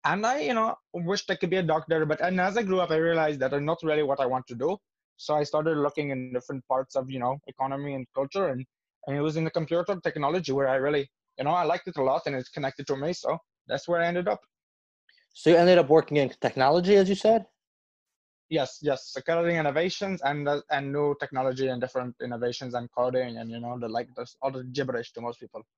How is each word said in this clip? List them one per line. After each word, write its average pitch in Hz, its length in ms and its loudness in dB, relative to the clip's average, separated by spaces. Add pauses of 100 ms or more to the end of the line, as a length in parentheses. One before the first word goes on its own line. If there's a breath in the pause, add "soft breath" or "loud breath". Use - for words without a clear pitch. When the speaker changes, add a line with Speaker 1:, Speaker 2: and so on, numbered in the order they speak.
Speaker 1:
And 190 200 0
I, 262 160 0
you 285 120 -2
know, 226 220 0 (180)
wished 175 380 -4
I 185 40 0
could 180 140 -2
be 185 80 0
a 185 60 0
doctor, 160 420 0
but, 151 160 0
and 185 180 0
as 190 180 2
I 240 60 0
grew 185 160 2
up, 170 120 0
I 156 60 4
realized 160 440 2
that 131 120 0
I'm 143 120 -2
not 160 180 0
really 156 200 2
what 139 160 0
I 139 60 2
want 127 220 -2
to 123 80 -12
do. 156 220 -2 (400)
So - 180 -2
I 151 80 2
started 151 340 0
looking 143 320 -2
in 127 240 -6
different 127 340 -8
parts 135 280 -2
of, 131 140 -2
you 135 100 -8
know, 123 180 -2 (100)
economy 139 460 -6
and 131 120 -8 (100)
culture, 156 340 -2
and, 127 160 -4 (420)
and 139 80 -4
it 143 60 0
was 151 160 0
in 165 60 0
the 160 80 -2
computer 170 520 -2
technology 151 480 -2
where 135 160 2
I 131 80 2
really, 139 340 0 (280)
you 131 80 -6
know, 147 60 2
I 180 120 2
liked 170 240 -2
it 180 100 -8
a 139 60 0
lot 135 220 2
and 143 100 -2
it's 127 140 -6
connected 139 380 -6
to 139 100 -2
me. 147 160 -4
So 147 240 -4 (300)
that's - 200 -6
where 170 140 0
I 170 60 2
ended 175 200 -2
up. 208 140 -2 (920)
Speaker 2:
So - 160 2
you 170 80 10
ended 175 200 10
up 143 120 6
working 151 280 6
in 139 120 2 (120)
technology, 160 540 4
as 196 140 8
you 202 60 2
said? 214 300 2 (1040)
Speaker 1:
Yes, 143 320 -2
yes. 143 320 -2
Security 170 440 0
innovations 170 680 -2
and, 143 240 -2
uh, 143 220 0
and 139 220 -2
new 143 280 0
technology 131 500 -2
and 123 120 -4
different 123 400 -4
innovations 120 520 -6
and 120 180 -6
coding 127 460 -2
and, 113 120 -10
you 117 100 -10
know, 120 200 -8
the, 117 80 -6
like, 117 280 -4
the, 120 120 -10 (140)
all 135 100 -2
the 131 140 -10
gibberish 127 480 -4
to 117 80 -12
most 120 180 -8
people. 117 220 -16 (160)